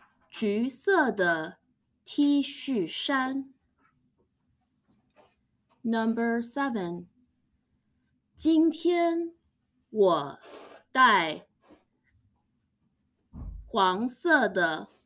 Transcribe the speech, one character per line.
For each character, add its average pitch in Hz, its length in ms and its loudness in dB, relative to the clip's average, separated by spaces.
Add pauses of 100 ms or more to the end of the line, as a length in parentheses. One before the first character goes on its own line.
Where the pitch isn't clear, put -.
(300)
橘 214 380 -2
色 302 440 2
的 170 480 -4 (440)
T 285 380 0
恤 247 440 -4
衫。 269 680 -4 (2250)
Number 226 600 0
seven， 208 640 -4 (1300)
今 320 340 4
天 339 640 0 (560)
我 170 500 0 (520)
戴 208 560 4 (2250)
黄 196 420 0
色 262 420 2
的 175 400 -2 (160)